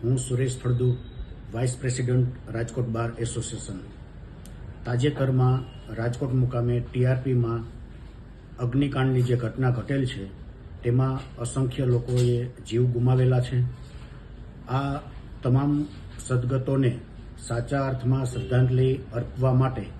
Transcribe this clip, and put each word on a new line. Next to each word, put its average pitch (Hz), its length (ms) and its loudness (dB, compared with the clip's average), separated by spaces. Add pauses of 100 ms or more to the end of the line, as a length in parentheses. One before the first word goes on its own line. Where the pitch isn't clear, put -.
હું 127 140 4
સુરેશ 127 400 0
ફળદુ, 123 380 2 (560)
વાઇસ 120 280 -2
પ્રેસિડેન્ટ 127 480 2 (220)
રાજકોટ 117 360 -2
બાર 113 320 -2
એસોસિએશન. 110 600 -6 (1040)
તાજેતરમાં 127 800 4 (300)
રાજકોટ 120 380 -2
મુકામે 120 480 2
ટી 123 240 0
આર 127 180 4
પીમાં 117 420 2 (920)
અગ્નિકાંડની 131 640 2
જે 120 140 4
ઘટના 123 340 0
ઘટેલ 135 360 0
છે, 98 180 -6 (580)
તેમાં 131 580 0
અસંખ્ય 131 440 -2
લોકોએ 123 600 2
જીવ 123 400 0
ગુમાવેલા 127 560 4
છે. 123 220 0 (1040)
આ 139 320 -2 (420)
તમામ 147 440 4 (400)
સદગતોને 127 720 2 (500)
સાચા 120 380 0
અર્થમાં 131 380 2
શ્રદ્ધાંજલિ 127 720 4 (140)
અર્પવા 127 400 0
માટે 123 340 2 (140)